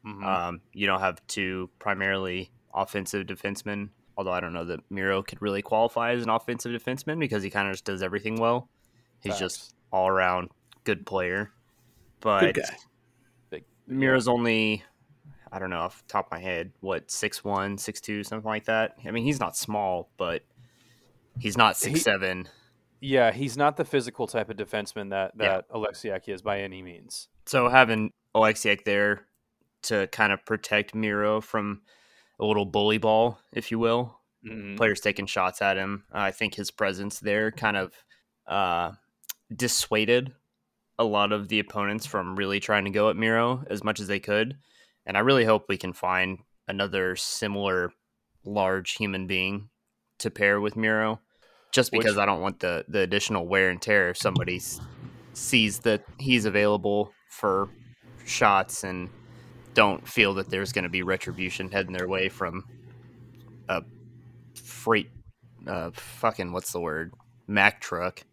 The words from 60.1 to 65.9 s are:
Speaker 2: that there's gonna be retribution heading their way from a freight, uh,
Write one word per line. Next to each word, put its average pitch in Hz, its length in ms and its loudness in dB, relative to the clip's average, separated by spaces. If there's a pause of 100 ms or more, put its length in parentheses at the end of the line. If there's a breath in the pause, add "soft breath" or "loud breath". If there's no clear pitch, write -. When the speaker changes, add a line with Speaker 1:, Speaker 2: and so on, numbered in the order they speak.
Speaker 2:
that 95 140 -4
there's 98 220 -2
gonna 90 180 -2
be 90 140 -2
retribution 92 680 -4
heading 95 220 -2
their 90 140 -4
way 95 220 0
from 90 340 -6 (1040)
a 90 140 -2 (720)
freight, - 540 0 (580)
uh, 85 260 -6